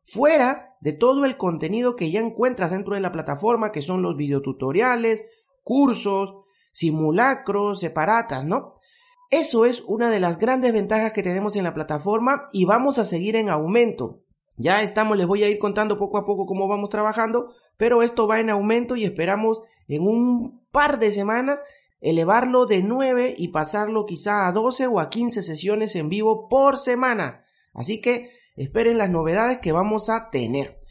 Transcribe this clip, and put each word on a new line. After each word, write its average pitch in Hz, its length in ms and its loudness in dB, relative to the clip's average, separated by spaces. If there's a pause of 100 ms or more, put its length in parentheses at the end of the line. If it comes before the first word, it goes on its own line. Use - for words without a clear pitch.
fuera 277 760 2
de 151 120 -2
todo 254 320 2
el 262 120 0
contenido 196 600 -2
que 165 160 -4
ya 208 80 0
encuentras 226 500 0
dentro 196 240 -4
de 196 60 -2
la 185 100 -2
plataforma, 202 600 -2
que 151 100 -6
son 185 200 -2
los 175 140 -2
videotutoriales, 160 1080 0 (400)
cursos, 208 720 2 (380)
simulacros, 196 1080 0
separatas, 160 640 -2
¿no? 196 320 -4 (540)
Eso 254 340 4
es 247 180 2
una 233 280 -2
de 208 100 2
las 170 180 0
grandes 247 340 2
ventajas 220 400 0
que 208 100 -4
tenemos 196 340 -2
en 190 80 -2
la 165 100 -4
plataforma 208 800 -2
y 190 120 2
vamos 254 340 2
a 214 60 2
seguir 185 320 -2
en 220 120 0
aumento. 175 720 0 (360)
Ya 180 260 0
estamos, 214 340 0
les 180 100 2
voy 202 160 2
a 208 60 2
ir 208 100 0
contando 208 400 0
poco 202 200 -2
a 190 80 -4
poco 196 200 -2
cómo 190 220 -2
vamos 202 220 -2
trabajando, 220 600 -2 (260)
pero 233 260 4
esto 233 240 2
va 220 140 2
en 220 100 0
aumento 226 440 2
y 226 100 -2
esperamos 208 580 0 (260)
en 151 180 0
un 240 640 0
par 294 280 2
de 214 120 4
semanas 233 500 -2 (400)
elevarlo 226 640 2
de 196 160 2
nueve 247 540 0
y 175 120 -6
pasarlo 208 560 -2
quizá 202 420 -2
a 180 60 0
doce 247 340 0
o 220 140 0
a 151 80 -2
quince 233 340 -2
sesiones 190 540 -2
en 156 120 -2
vivo 214 400 0
por 269 280 4
semana. 240 680 -2 (280)
Así 208 300 -6
que 240 300 -2 (240)
esperen 226 420 0
las 202 100 0
novedades 185 520 0
que 165 120 -2
vamos 214 380 0
a 226 180 -4
tener. 127 520 -4 (100)